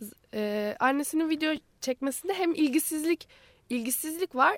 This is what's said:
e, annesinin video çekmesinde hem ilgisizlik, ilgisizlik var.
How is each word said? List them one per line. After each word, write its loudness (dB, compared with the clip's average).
e, -2
annesinin 2
video 0
çekmesinde -2
hem 2
ilgisizlik, 0
ilgisizlik -4
var. 4